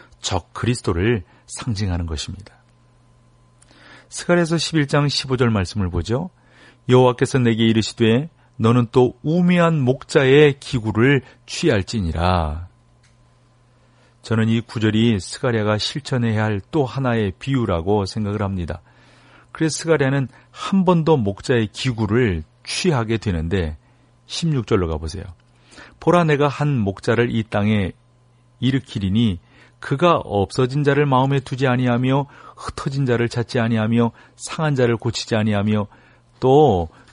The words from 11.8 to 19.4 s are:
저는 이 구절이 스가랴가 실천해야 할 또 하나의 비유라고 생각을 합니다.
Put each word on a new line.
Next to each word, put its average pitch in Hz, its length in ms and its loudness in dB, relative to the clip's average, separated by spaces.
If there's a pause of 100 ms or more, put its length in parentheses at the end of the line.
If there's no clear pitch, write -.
저는 110 260 0
이 113 120 2
구절이 110 580 2
스가랴가 107 600 -2
실천해야 117 680 -2
할 107 160 -2 (100)
또 151 140 0
하나의 117 560 -2
비유라고 101 640 0
생각을 104 360 -6
합니다. 95 380 -6 (680)